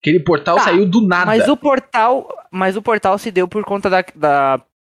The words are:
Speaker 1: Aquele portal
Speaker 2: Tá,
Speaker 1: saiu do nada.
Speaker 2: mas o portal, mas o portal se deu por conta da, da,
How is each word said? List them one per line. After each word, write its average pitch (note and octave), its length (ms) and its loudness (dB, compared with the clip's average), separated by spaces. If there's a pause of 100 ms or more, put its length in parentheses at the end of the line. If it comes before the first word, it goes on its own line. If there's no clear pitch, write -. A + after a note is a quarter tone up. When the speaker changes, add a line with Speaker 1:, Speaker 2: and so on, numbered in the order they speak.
Speaker 1:
Aquele D#3+ 180 2
portal E3+ 360 0
Speaker 2:
Tá, A3+ 80 2
Speaker 1:
saiu F#3+ 240 2
do A3 180 2
nada. F3+ 200 0
Speaker 2:
mas A3 220 2
o D4 60 4
portal, C4 720 -2 (240)
mas F#3+ 280 -2
o G#3+ 40 -12
portal G3+ 360 0
se A3+ 120 -8
deu F3+ 160 0
por G#3 160 -6
conta G3 280 -4
da, F#3 120 2 (120)
da, C#3+ 480 0 (360)